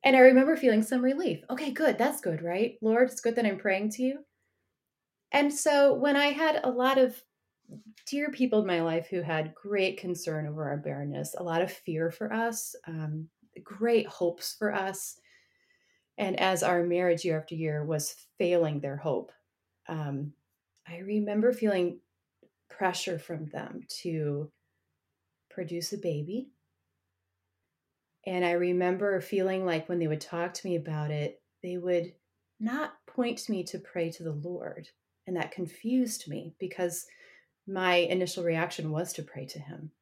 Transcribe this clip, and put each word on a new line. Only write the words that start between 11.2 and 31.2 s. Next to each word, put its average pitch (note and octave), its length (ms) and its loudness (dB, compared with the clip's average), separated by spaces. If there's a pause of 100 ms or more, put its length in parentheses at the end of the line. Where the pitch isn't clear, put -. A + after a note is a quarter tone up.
a - 60 -8
lot E3+ 200 0
of F#3 100 -2
fear E3 380 -4
for G#3+ 220 -8
us, A3+ 440 -4 (100)
um, D#3 420 -8 (360)
great A3 420 0
hopes - 520 -4
for G#3 160 -2
us, F#3+ 440 -6 (1000)
and F#3+ 200 -2
as F#3 240 2
our F3 220 2
marriage F3 400 2
year D#3+ 140 0
after D#3 160 -10
year D3+ 300 -4
was D3+ 300 -4 (240)
failing E3+ 420 2
their C#3 160 -6
hope, - 360 -4 (560)
um, D3 440 -6 (560)
I E3+ 100 -14
remember G#3 540 0
feeling G3 480 0 (680)
pressure F3+ 480 -4
from D#3 280 -10
them - 360 -10 (200)
to D3+ 480 -4 (1000)
produce E3+ 420 -8
a G#3 60 -8
baby F3 500 -6 (1800)
and F3+ 180 0
I E3+ 80 2
remember F3+ 680 2
feeling F#3+ 440 -2
like E3 240 -2
when F3 100 -2
they E3 100 0
would D3+ 120 -2
talk F3 340 -6
to - 140 -10
me F3 80 0
about D3+ 340 -4
it, D3+ 300 -6 (220)